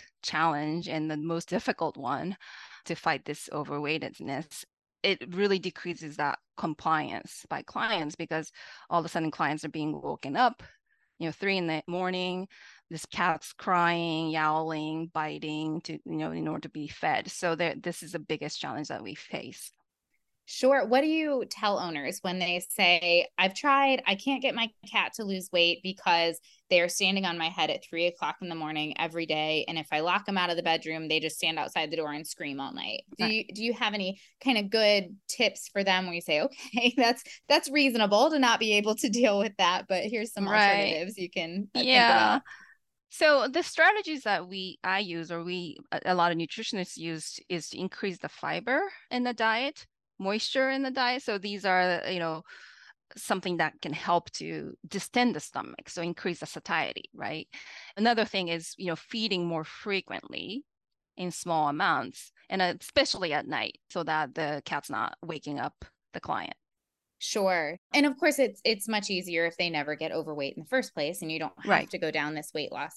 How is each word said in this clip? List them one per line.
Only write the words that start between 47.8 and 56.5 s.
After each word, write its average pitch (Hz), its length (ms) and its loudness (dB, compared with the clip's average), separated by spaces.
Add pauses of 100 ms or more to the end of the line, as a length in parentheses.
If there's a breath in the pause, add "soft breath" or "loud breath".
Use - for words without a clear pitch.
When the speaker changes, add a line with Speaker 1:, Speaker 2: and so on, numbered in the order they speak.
Speaker 1:
the 151 120 -8
fiber 208 520 -2 (300 loud breath)
in 247 120 0
the 247 100 -2
diet, 226 520 0 (340)
moisture 220 500 0
in 269 140 0
the 262 80 -2
diet. 254 300 0
So 214 160 -2
these 202 280 -4
are, 185 440 4
you 180 100 -2
know, 165 240 -2 (720 loud breath)
something 185 400 -2
that 160 240 0
can 156 120 -6
help 175 380 0
to 156 440 -8 (120)
distend 240 480 0
the 151 40 -6
stomach, - 500 -10
so 175 120 -8
increase 170 380 -4
the 175 80 -10
satiety, - 640 -4